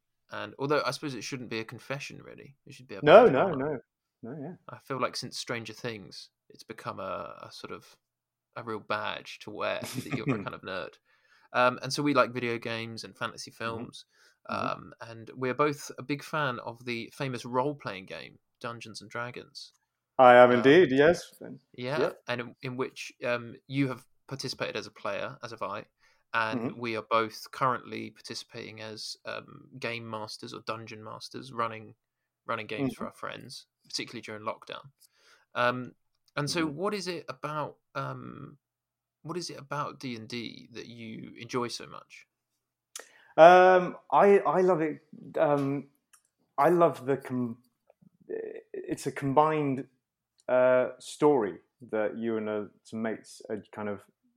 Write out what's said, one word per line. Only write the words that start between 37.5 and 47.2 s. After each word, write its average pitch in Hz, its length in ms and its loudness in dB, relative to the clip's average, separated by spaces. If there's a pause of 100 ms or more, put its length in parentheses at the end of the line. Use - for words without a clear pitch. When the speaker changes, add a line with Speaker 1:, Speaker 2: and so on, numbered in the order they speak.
Speaker 1:
um, 131 640 -10 (640)
what 165 160 -10
is 165 100 -8
it 151 100 -14
about 143 420 -8
D 123 160 -8
and 110 120 -14
D - 440 -10
that 110 140 -14
you 117 540 -14
enjoy 120 280 -4
so - 180 -12
much? - 400 -20 (1080)
Speaker 2:
Um, 180 600 10 (160)
I, 196 280 8
I 160 200 2
love 180 200 4
it. 147 200 -2 (380)
Um, 143 500 2 (680)
I 143 100 6
love 165 380 4
the 139 100 2
com-, 123 420 -4 (720)